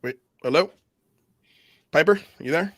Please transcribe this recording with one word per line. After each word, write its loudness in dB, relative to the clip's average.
Wait, -10
hello, 0
Piper, 2
you -8
there? -2